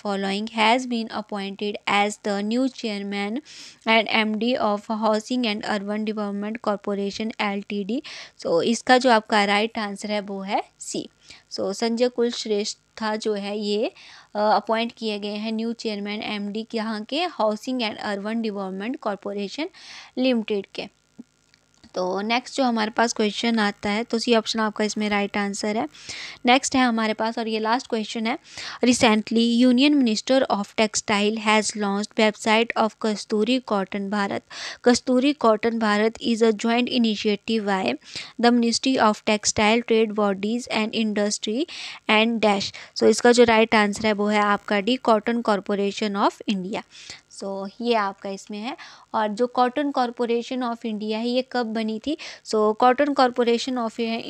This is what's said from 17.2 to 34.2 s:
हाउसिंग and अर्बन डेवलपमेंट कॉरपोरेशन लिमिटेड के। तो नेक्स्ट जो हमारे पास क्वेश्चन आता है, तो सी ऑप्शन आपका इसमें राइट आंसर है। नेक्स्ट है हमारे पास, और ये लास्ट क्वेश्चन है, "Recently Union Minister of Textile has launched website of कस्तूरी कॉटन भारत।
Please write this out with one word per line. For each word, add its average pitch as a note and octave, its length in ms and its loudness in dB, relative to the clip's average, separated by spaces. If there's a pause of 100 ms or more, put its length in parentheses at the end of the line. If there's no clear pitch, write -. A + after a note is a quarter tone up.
हाउसिंग B3 560 -2
and A3 160 -4
अर्बन G#3 440 -4
डेवलपमेंट G3+ 580 -6
कॉरपोरेशन G3+ 720 -6 (480)
लिमिटेड A3+ 480 0 (100)
के। F#3+ 120 -10 (1080)
तो F#3 260 -2
नेक्स्ट A#3 340 -2
जो C4+ 80 2
हमारे A3+ 280 0
पास A#3 220 0
क्वेश्चन A3+ 460 0
आता G#3 300 -2
है, G#3 140 -2
तो A#3 160 -2
सी A#3+ 160 2
ऑप्शन A3 240 0
आपका G#3+ 240 0
इसमें G#3+ 260 -2
राइट G3+ 280 0
आंसर G#3 400 -2
है। C#4 120 -2 (560)
नेक्स्ट B3+ 300 4
है C4 60 6
हमारे A3+ 320 2
पास, A3+ 260 -4
और A3+ 80 -4
ये A3 120 -2
लास्ट A3+ 280 0
क्वेश्चन A3 400 -4
है, C#4 120 -4 (440)
"Recently A#3 840 4
Union C4+ 380 6
Minister A#3+ 480 2
of G3+ 140 -2 (100)
Textile G#3+ 600 0 (100)
has G#3+ 300 2
launched G3+ 400 -2
website A3 640 2
of A3 180 -2
कस्तूरी A3 580 0
कॉटन G3 500 -4
भारत। G#3 340 -2 (400)